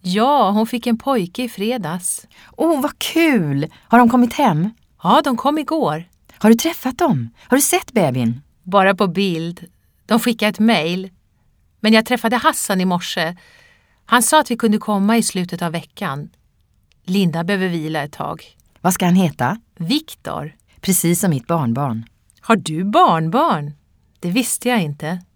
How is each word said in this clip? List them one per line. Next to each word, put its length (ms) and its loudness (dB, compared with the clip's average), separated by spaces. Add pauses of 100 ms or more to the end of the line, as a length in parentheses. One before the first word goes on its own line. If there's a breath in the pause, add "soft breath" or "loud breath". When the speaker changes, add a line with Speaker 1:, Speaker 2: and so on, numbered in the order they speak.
Speaker 1:
Ja, 480 2
hon 180 2
fick 200 -4
en 100 0
pojke 460 -2
i 60 -6
fredags. 760 -6 (300 soft breath)
Speaker 2:
Åh, 240 2
vad 180 -6
kul! 680 0 (140)
Har 180 4
de 100 6
kommit 240 2
hem? 360 2 (340)
Speaker 1:
Ja, 200 4
de 140 -2
kom 200 0
igår. 520 -2 (280 soft breath)
Speaker 2:
Har 120 2
du 60 10
träffat 420 -4
dem? 320 0 (180 soft breath)
Har 100 2
du 40 2
sett 320 -2
bebin? 480 0 (220)
Speaker 1:
Bara 320 4
på 120 0
bild. 580 -4 (400)
De 140 2
skickade 300 -2
ett 100 -8
mejl. 500 0 (680)
Men 140 2
jag 120 6
träffade 320 0
Hassan 440 0
i 40 0
morse. 500 -2 (680 soft breath)
Han 180 2
sa 180 4
att 100 -2
vi 60 -2
kunde 200 2
komma 400 0
i 60 2
slutet 380 -4
av 100 -4
veckan. 580 -8 (760)
Linda 400 0
behöver 240 -2
vila 360 -4
ett 100 -10
tag. 440 -10 (240)
Speaker 2:
Vad 120 2
ska 120 -2
han 100 4
heta? 420 0 (200)
Speaker 1:
Viktor. 800 -6 (240)
Speaker 2:
Precis 400 0
som 100 0
mitt 180 -2
barnbarn. 580 -2 (360)
Speaker 1:
Har 140 2
du 280 -4
barnbarn? 920 2 (460)
Det 120 -4
visste 380 -2
jag 120 2
inte. 400 -6 (140)